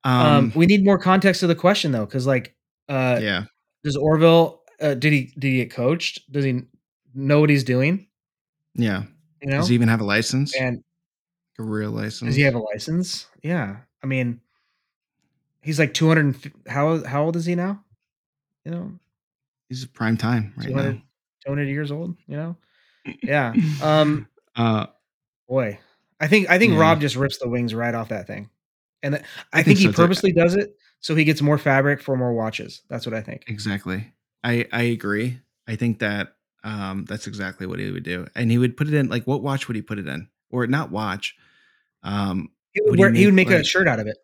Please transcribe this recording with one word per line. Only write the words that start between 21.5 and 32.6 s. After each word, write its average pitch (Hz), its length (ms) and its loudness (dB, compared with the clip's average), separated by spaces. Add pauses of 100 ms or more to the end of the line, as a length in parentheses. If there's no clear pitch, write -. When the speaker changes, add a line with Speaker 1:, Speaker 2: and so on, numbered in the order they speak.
Speaker 1:
hundred 143 180 -4
years 143 220 -6
old, 170 260 -10 (100)
you 147 100 -12
know? 165 200 -10 (500)
Speaker 2:
<laughs> - 160 -14
Speaker 1:
Yeah. 135 300 0 (300)
Um, 151 460 2 (280)
Speaker 2:
Uh, 113 300 0 (640)
Speaker 1:
boy, 120 300 -2 (420)
I 156 60 -2
think, 185 240 4
I 180 80 6
think 170 140 6
Speaker 2:
Yeah. 156 80 4
Speaker 1:
Rob 160 220 6
just 127 140 -2
rips 135 220 -2
the 127 100 -6
wings 120 260 -2
right 117 200 -4
off 113 140 -6
that 104 180 -8
thing. 104 220 -12 (540)
And 143 140 -2
th-, - 100 -10 (260)
Speaker 2:
I - 80 2
Speaker 1:
I - 20 2
Speaker 2:
think 165 40 2
Speaker 1:
think 180 140 8
he 196 40 6
Speaker 2:
so, 170 80 4
too. - 40 -2
Speaker 1:
purposely 180 360 4
does 170 220 4
it 202 200 -4 (260)
so - 140 -4
he 156 100 4
gets 151 180 2
more 147 160 4
fabric 139 420 2
for 135 160 -4
more 123 160 -2
watches. 110 560 -6